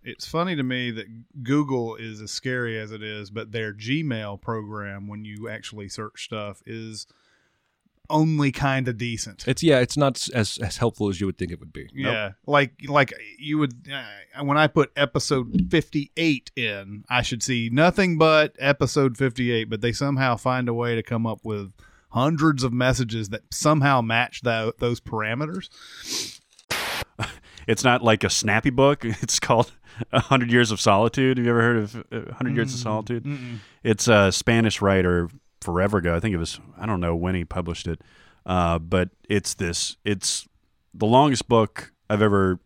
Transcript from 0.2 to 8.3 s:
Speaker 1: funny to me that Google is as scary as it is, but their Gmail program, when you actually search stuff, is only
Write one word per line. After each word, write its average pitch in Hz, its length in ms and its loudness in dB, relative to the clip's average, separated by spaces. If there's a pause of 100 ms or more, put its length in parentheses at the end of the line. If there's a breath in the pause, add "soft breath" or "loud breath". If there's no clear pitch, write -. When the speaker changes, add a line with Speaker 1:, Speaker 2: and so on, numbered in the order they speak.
Speaker 1:
funny 175 300 -4
to 139 80 -2
me 127 280 -4
that 113 520 -14
Google 131 520 -2
is 110 260 -14
as 104 100 -14
scary 120 480 -6
as 107 120 -10
it 107 120 -14
is, 104 260 -12
but 107 220 -10
their 110 220 -6
Gmail 110 680 -6
program, 104 680 -10
when 104 180 -12
you 104 240 -12
actually 107 400 -14
search - 360 -12
stuff, 104 400 -10
is 113 400 -14 (1040)
only 151 420 2